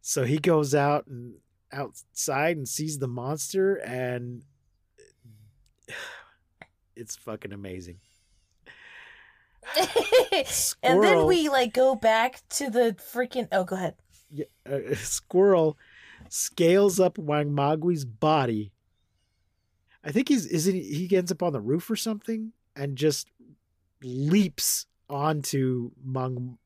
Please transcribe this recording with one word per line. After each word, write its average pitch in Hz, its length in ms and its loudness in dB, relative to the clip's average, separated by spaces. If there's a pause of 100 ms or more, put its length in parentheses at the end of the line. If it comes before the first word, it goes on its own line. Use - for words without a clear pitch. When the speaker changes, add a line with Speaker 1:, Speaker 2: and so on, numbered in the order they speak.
Speaker 1:
So - 240 -2
he 139 140 0
goes 151 360 2
out 143 320 2
and 120 280 -16 (360)
outside 143 840 -4
and 139 100 -8
sees 156 320 -6
the 131 100 -4
monster, 151 640 -2
and 123 720 -8 (1400)
<sighs> - 60 -16 (1040)
it's 117 200 -14
fucking 107 360 -12
amazing. 92 500 -12
Speaker 2:
<laughs> - 40 -20 (2250)
And - 20 0
then 320 140 2
Speaker 1:
Squirrel. 330 800 4
Speaker 2:
we, 330 220 4
like, 254 260 2
go 262 200 4
back 226 560 0
to 277 200 -4
the 226 260 2 (160)
freaking, 247 400 -4
oh, 185 120 2
go 185 120 -6
ahead. 185 180 -4 (360)
Speaker 1:
Yeah, 147 140 -8 (260)
uh, 139 80 -2 (100)
<laughs> 143 60 0
Squirrel 180 840 2 (520)
scales 185 720 2
up 180 180 4
Wang 147 360 -2
Magui's 151 500 0
body. 120 680 0 (1300)
I 147 80 -10
think 240 160 0
he's, 247 180 2
isn't 170 280 2
he, 160 320 -4
he 185 100 2
ends 180 160 0
up 180 100 -4
on 170 100 0
the 131 80 -2
roof 170 300 -2
or 220 60 -2
something 220 560 -6 (240)
and 139 200 -6
just 143 320 0 (760)
leaps 147 840 0 (240)
onto 139 800 -2 (140)
Mang 127 600 -6